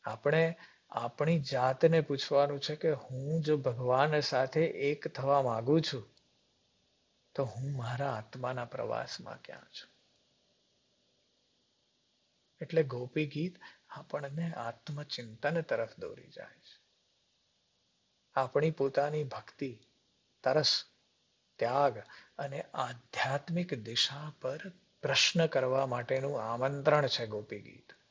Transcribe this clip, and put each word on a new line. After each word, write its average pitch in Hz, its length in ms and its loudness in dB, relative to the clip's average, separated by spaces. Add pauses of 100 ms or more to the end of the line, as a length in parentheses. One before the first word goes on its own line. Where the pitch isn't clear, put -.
આપણે 156 540 0 (320)
આપણી 147 500 0
જાતને 135 600 4
પૂછવાનું 143 600 2
છે 151 160 -4
કે 165 140 0
હું 143 520 -2
જો 151 140 4
ભગવાન 131 640 2
સાથે 135 440 2
એક 143 440 -2
થવા 135 340 2
માંગુ 123 380 4
છું, 127 340 -6 (1200)
તો 139 100 -2
હું 127 280 -6
મારા 127 420 -4
આત્માના 123 500 -6
પ્રવાસમાં 117 800 -8
ક્યાં - 220 -18
છું? - 260 -18 (2750)
એટલે 160 220 2
ગોપી 127 440 -2
ગીત 151 320 -6 (320)
આપણને 151 640 -6
આત્મચિંતન 143 1080 -6
તરફ 113 380 -4
દોરી - 300 -12
જાય - 300 -18
છે. - 220 -20 (1500)
આપણી 143 360 2
પોતાની 147 540 0
ભક્તિ, - 540 -10 (680)
તરસ, 143 400 2 (720)
ત્યાગ 123 420 2 (400)
અને 143 240 -8
આધ્યાત્મિક 139 1120 -4
દિશા 135 680 -4
પર 151 320 -6 (300)
પ્રશ્ન - 440 4
કરવા 135 400 2
માટેનું 131 560 -2
આમંત્રણ 139 640 2
છે 120 200 -2
ગોપી 107 340 -8
ગીત. - 400 -20 (120)